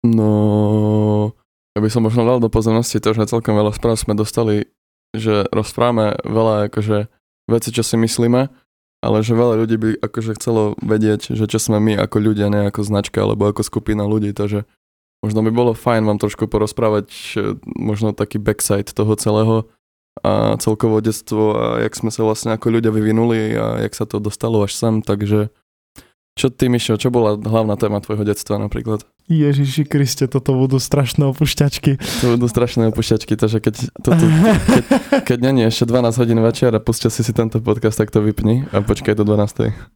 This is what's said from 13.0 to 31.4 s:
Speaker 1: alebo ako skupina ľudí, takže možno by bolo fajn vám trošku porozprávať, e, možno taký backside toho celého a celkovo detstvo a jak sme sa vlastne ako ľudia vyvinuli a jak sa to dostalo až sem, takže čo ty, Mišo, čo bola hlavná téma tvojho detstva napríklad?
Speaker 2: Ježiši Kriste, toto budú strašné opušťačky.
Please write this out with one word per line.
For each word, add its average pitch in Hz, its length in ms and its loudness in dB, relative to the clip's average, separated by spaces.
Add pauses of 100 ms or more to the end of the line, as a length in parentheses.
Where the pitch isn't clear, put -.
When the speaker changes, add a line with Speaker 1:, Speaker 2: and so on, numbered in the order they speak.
Speaker 1:
alebo 104 240 0
ako 104 160 -2
skupina 107 400 -4
ľudí, 104 320 -2
takže 104 320 -4 (560)
možno 107 160 0
by 110 160 2
bolo 120 160 4
fajn 113 320 0
vám 104 160 0
trošku 107 320 -4
porozprávať, 107 560 0 (320)
e, 101 160 -2 (240)
možno 107 320 -2
taký 104 320 -4
backside 104 480 -2
toho 107 240 0
celého 110 400 0 (680)
a 107 400 0
celkovo 110 400 0
detstvo 107 560 -2
a 113 60 0 (180)
jak 110 160 -4
sme 110 160 -4
sa - 80 -4
vlastne 110 320 -2
ako 113 260 0
ľudia 113 140 0
vyvinuli 110 640 0
a 110 300 -2
jak 104 100 -8
sa 107 80 -4
to 104 160 -6
dostalo 107 400 -2
až 101 140 -2
sem, 110 260 0
takže 104 480 0 (840)
čo - 160 0
ty, 131 160 0
Mišo, 120 320 2
čo 127 160 -2
bola 107 240 2
hlavná 107 400 0
téma 104 240 0
tvojho 107 240 -4
detstva 104 320 -2
napríklad? 107 480 -4 (240)
Speaker 2:
Ježiši 143 560 2
Kriste, 139 400 0
toto 131 320 0
budú 131 240 2
strašné 143 480 0
opušťačky. 139 720 0 (240)